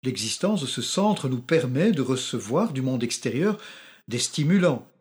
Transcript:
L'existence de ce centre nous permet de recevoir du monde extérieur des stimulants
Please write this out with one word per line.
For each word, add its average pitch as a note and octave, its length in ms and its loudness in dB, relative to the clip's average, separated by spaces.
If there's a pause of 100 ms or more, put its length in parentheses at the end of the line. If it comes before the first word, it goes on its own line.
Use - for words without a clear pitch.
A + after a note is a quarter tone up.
L'existence C3+ 600 -2
de C3 40 -4
ce - 140 -4
centre F#3+ 480 0
nous B2 140 -2
permet D#3+ 500 2
de D3 80 0
recevoir B2+ 720 -2
du C3 80 -4
monde C3 220 0
extérieur C#3+ 560 -2 (500)
des A#2+ 100 -4
stimulants D#3 720 2 (120)